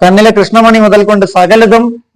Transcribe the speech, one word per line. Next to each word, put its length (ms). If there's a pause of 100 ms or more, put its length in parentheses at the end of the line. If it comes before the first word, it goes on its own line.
കണ്ണിലെ 280
കൃഷ്ണമണി 480
മുതൽ 260
കൊണ്ട് 220
സകലതും 800 (120)